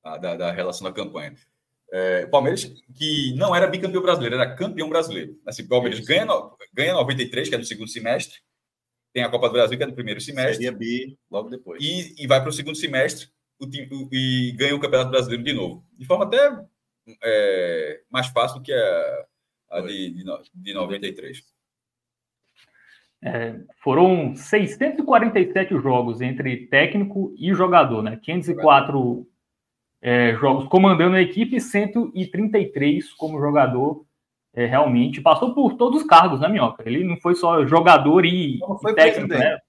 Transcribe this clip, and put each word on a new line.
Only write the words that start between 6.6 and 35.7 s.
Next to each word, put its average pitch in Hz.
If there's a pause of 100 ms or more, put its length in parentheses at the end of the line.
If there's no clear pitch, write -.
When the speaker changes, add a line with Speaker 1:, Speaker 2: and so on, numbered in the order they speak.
Speaker 1:
ganha 160
noventa 131
e 120
três, 123
que 131
é -
no 117
segundo 107
semestre, 120 (760)
tem 123
a 113
Copa 120
do 110
Brasil, 120
que 147
é 139
no 127
primeiro 110
semestre. 131
Speaker 2:
Seria 120
bi 120 (120)
logo 107
depois. 92
Speaker 1:
E, 175
e 143
vai 135
pro 151
segundo 151
semestre, 139 (300)
o 139
ti-, 135
o, 135
e 127
ganha 139
o 143
Campeonato 127
Brasileiro 120
de 143
novo. 90 (120)
De 131
forma 180
até, 247 (580)
é, 90
mais 127
fácil 127
que 139
a, 85 (460)
a 87
Speaker 2:
Foi. 90
Speaker 1:
de, 95
de 90
no-, 92 (120)
de 92
noventa 98
e -
três. - (1800)
Speaker 3:
É, 117 (240)
foram 160
seiscentos 254
e -
quarenta 226
e 180
sete 190
jogos 123
entre 127
técnico 196
e 185
jogador, 160
né? 113
Quinhentos -
e 170
quatro, 135 (720)
é, 120
jogos 135
comandando 185
a 190
equipe 233
e 220
cento 208
e 185
trinta 214
e -
três 147
como 156
jogador, 143 (480)
é, 120
realmente. 123
Passou 240
por 269